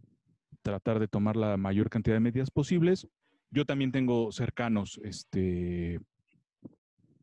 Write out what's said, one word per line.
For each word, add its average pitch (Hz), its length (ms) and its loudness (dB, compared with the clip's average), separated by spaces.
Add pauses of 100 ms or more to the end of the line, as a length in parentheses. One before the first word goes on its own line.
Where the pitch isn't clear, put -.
(640)
tratar 107 360 0
de 107 80 0
tomar 107 300 0
la 107 220 2
mayor 98 320 2
cantidad 110 260 2
de 110 40 4
medidas 120 300 0
posibles. 175 560 2 (440)
Yo 139 160 0
también 135 260 0
tengo 120 400 2
cercanos, 113 720 -2
este, 87 960 -4 (1200)